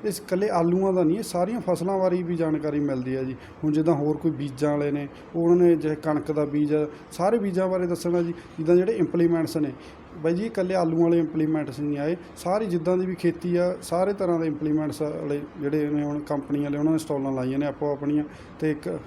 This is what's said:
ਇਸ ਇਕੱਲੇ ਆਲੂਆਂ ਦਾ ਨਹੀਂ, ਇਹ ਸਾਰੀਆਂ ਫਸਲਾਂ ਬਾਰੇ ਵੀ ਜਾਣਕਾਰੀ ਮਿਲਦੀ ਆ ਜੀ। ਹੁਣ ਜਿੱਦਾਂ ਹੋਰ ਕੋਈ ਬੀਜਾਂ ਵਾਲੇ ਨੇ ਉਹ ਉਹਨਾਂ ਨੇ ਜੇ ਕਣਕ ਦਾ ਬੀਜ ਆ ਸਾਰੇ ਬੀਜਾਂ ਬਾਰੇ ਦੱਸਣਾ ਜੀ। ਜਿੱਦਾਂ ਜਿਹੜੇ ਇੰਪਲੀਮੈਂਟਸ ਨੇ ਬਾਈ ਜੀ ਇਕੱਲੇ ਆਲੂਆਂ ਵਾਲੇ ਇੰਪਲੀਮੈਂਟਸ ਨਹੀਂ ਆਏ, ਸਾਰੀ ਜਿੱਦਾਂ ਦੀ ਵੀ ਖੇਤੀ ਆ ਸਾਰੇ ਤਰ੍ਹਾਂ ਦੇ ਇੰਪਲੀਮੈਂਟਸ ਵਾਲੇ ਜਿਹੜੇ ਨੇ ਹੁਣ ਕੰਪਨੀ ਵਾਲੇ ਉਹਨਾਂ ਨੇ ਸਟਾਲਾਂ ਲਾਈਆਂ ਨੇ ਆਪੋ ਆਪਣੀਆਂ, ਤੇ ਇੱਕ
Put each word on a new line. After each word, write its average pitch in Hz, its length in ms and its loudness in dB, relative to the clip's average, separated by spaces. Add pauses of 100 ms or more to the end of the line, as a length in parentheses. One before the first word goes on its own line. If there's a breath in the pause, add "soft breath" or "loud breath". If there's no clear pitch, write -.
ਇਸ 208 160 -4
ਇਕੱਲੇ 196 300 -2
ਆਲੂਆਂ 185 440 2
ਦਾ 185 100 4
ਨਹੀਂ, 160 140 4
ਇਹ 226 60 -4
ਸਾਰੀਆਂ 185 460 -2
ਫਸਲਾਂ 185 300 0
ਬਾਰੇ 180 240 2
ਵੀ 170 120 -2
ਜਾਣਕਾਰੀ 151 440 0
ਮਿਲਦੀ 131 360 -2
ਆ 131 80 -2
ਜੀ। 131 120 -6 (280 loud breath)
ਹੁਣ 151 80 2
ਜਿੱਦਾਂ 156 220 4
ਹੋਰ 151 240 2
ਕੋਈ 160 140 0
ਬੀਜਾਂ 143 460 -2
ਵਾਲੇ 147 140 0
ਨੇ 143 160 -2 (280 loud breath)
ਉਹ 170 80 0
ਉਹਨਾਂ 170 120 6
ਨੇ 175 200 8
ਜੇ 151 200 0
ਕਣਕ 151 360 -2
ਦਾ 151 140 2
ਬੀਜ 147 280 2
ਆ 151 140 2 (240 loud breath)
ਸਾਰੇ 202 260 2
ਬੀਜਾਂ 190 300 0
ਬਾਰੇ 180 200 0
ਦੱਸਣਾ 175 340 0
ਜੀ। 170 120 -2 (240 loud breath)
ਜਿੱਦਾਂ 160 180 4
ਜਿਹੜੇ 185 160 4
ਇੰਪਲੀਮੈਂਟਸ 170 680 2
ਨੇ 147 140 0 (460 loud breath)
ਬਾਈ 160 160 0
ਜੀ 190 120 -2
ਇਕੱਲੇ 190 300 -2
ਆਲੂਆਂ 165 260 2
ਵਾਲੇ 170 180 6
ਇੰਪਲੀਮੈਂਟਸ 156 600 0
ਨਹੀਂ 147 180 -2
ਆਏ, 156 200 -2 (200 loud breath)
ਸਾਰੀ 202 280 -2
ਜਿੱਦਾਂ 175 320 0
ਦੀ 185 80 0
ਵੀ 185 100 -4
ਖੇਤੀ 175 400 -2
ਆ 180 260 0
ਸਾਰੇ 190 320 0
ਤਰ੍ਹਾਂ 185 260 0
ਦੇ 165 80 0
ਇੰਪਲੀਮੈਂਟਸ 151 540 -2
ਵਾਲੇ 151 400 -4 (200)
ਜਿਹੜੇ 147 280 0
ਨੇ 147 140 0
ਹੁਣ 147 160 -2
ਕੰਪਨੀ 143 440 -2
ਵਾਲੇ 143 140 -2
ਉਹਨਾਂ 151 140 2
ਨੇ 160 60 2
ਸਟਾਲਾਂ 139 340 -2
ਲਾਈਆਂ 131 280 -2
ਨੇ 147 60 0
ਆਪੋ 147 260 -2
ਆਪਣੀਆਂ, 143 320 0 (360 loud breath)
ਤੇ 156 120 0
ਇੱਕ 151 360 -4